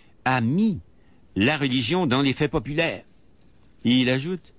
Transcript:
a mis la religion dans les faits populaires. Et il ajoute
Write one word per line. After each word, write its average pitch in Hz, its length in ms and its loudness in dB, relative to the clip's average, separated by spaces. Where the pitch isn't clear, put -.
a 127 160 0
mis 160 400 0
la 139 220 2
religion 139 500 0
dans 127 140 2
les 135 120 2
faits 147 180 -2
populaires. 143 520 -4
Et 117 80 2
il 123 180 4
ajoute 143 500 -4